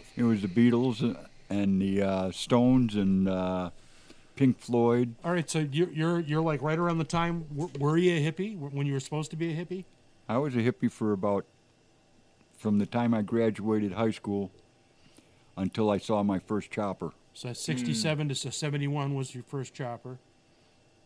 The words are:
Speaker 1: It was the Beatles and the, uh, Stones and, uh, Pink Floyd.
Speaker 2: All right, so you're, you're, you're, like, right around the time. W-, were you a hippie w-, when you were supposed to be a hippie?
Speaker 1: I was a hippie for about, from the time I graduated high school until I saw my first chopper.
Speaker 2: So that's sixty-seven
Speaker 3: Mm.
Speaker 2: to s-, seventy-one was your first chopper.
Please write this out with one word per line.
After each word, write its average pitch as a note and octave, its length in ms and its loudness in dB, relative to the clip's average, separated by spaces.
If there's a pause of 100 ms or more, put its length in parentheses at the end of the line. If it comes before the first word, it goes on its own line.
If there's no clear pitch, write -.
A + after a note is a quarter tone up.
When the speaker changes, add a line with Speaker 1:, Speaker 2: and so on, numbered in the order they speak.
(160)
Speaker 1:
It A#2+ 80 0
was A2+ 180 4
the G2+ 60 -4
Beatles A#2 680 4 (340)
and G2 300 2
the, G2 220 2
uh, F#2+ 280 0
Stones B2 640 4
and, F#2+ 320 4
uh, F#2 440 -2 (680)
Pink C3 240 4
Floyd. A#2+ 540 2 (100)
Speaker 2:
All E3+ 80 0
right, E3+ 160 0
so D#3+ 120 0
you're, D3+ 300 0
you're, E3 300 0
you're, D#3 220 0
like, D3+ 180 0
right D#3 180 0
around E3+ 200 0
the D#3+ 60 0
time. E3+ 420 -2 (100)
W-, D#3+ 140 -4 (100)
were D3+ 160 2
you F3+ 200 6
a D3+ 40 2
hippie E3+ 320 -2
w-, C#3+ 240 -10
when C#3+ 100 -2
you C#3 60 -2
were C3+ 80 -2
supposed D3+ 300 -6
to E3 60 -10
be E3 140 -4
a D3+ 60 -4
hippie? F3+ 280 -8 (440)
Speaker 1:
I A2 80 0
was C#3 180 0
a A#2+ 40 2
hippie A#2 340 0
for G#2+ 200 0
about, G2+ 340 0 (1120)
from G#2 200 2
the G2+ 60 2
time A#2+ 300 0
I G#2+ 80 0
graduated G#2+ 680 0
high A2 180 0
school G2+ 400 -4 (1040)
until G2 340 0
I G2+ 60 4
saw G#2 260 0
my G2+ 160 2
first G#2 320 -4
chopper. F#2 420 -6 (200)
Speaker 2:
So - 160 -12
that's A#2+ 120 -10
sixty-seven D3+ 680 -2
Speaker 3:
Mm. C3+ 100 -4
Speaker 2:
to C3+ 100 -8
s-, - 80 -10
seventy-one C#3+ 580 -2
was C3+ 200 -6
your B2 100 -12
first C3+ 280 -8
chopper. B2 460 -10 (880)